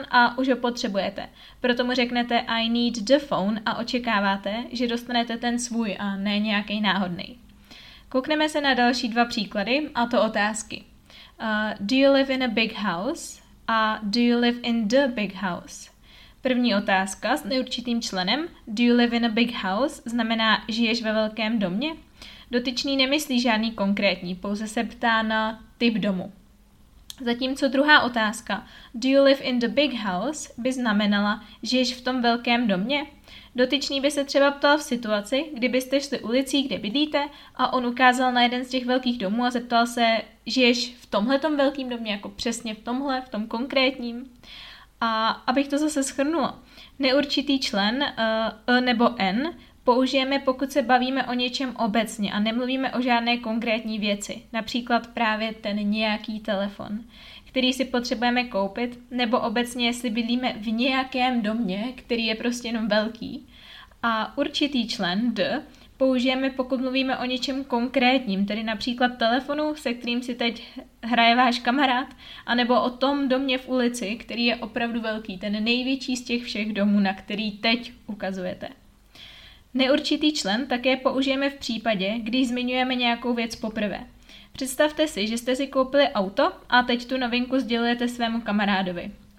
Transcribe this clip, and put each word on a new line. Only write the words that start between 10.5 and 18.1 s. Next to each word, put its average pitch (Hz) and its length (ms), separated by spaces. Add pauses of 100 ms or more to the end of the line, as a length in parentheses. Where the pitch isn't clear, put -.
Eh, 214 400
do 202 160
you 277 160
live 269 220
in 262 100
a 254 40
big 226 260
house? 202 680 (260)
A 220 360
do 208 160
you 240 200
live 240 240
in 233 240
the 269 200
big 202 280
house? - 540 (520)
První 247 340
otázka 202 600
s 302 60
neurčitým 247 580
členem, 208 460 (200)